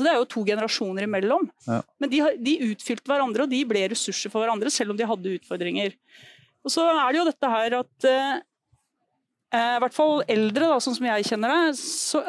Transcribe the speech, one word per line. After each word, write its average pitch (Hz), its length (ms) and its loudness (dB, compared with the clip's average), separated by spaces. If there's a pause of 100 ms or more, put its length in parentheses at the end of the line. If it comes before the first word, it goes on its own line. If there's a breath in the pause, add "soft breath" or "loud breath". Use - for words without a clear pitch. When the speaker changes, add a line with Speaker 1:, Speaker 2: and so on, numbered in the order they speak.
Speaker 1:
det 311 40 4
er 320 80 4
jo 247 80 2
to 233 200 -6
generasjoner 208 580 -2
imellom. 214 480 0 (180)
Speaker 2:
Ja. 117 140 -2 (180)
Speaker 1:
Men 277 100 -2
de 269 100 2
har, 294 200 2
de 269 180 0 (140)
utfylte - 320 -6
hverandre, 262 380 0
og 285 80 0
de 254 140 0
ble 208 260 0
ressurser 208 400 -6
for 220 120 -2
hverandre, 226 280 -2
selv 214 200 -2
om 202 60 -4
de 233 100 -2
hadde 190 320 -4
utfordringer. 185 540 -4 (720 soft breath)
Og 277 60 -4
så 330 180 2
er 285 240 2
det 311 60 2
jo 349 80 2
dette 277 240 0
her 226 280 0
at, - 260 -6
eh, 269 360 2 (1120)
eh, 240 240 2
i 240 60 2
hvert 247 140 -2
fall 302 320 4
eldre, 220 440 2
da, 262 80 4
sånn 240 160 -4
som 240 140 -2
jeg 208 180 0
kjenner 220 240 0
det, 320 240 2
så - 520 -4